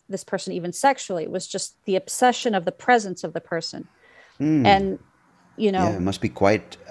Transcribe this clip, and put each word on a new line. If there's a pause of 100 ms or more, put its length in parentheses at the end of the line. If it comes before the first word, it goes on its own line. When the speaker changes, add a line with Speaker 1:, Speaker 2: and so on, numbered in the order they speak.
Speaker 1:
this
person
even
sexually.
It
was
just
the
obsession
of
the
presence
of
the
person. (500)
Speaker 2:
Hmm.
Speaker 1:
And, (580)
you
know
Speaker 2:
Yeah,
it
must
be
quite, (140)